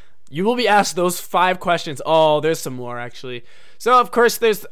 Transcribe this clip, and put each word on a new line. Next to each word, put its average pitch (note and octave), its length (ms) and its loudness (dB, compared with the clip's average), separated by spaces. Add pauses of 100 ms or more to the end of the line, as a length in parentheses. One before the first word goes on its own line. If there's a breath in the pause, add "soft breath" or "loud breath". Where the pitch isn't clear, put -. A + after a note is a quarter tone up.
(300 soft breath)
You F3 160 -2
will A#3+ 100 2
be A#3+ 100 0
asked G3 300 4
those F3+ 240 0
five F#3 400 0
questions. E3 460 -2
Oh, D#3 340 4
there's D#3 180 0
some C3+ 140 -8
more, A#2+ 260 -10
actually. B2 460 -10 (320 soft breath)
So, B3 240 4
of - 100 0
course, A#3 280 2
there's, A3 340 2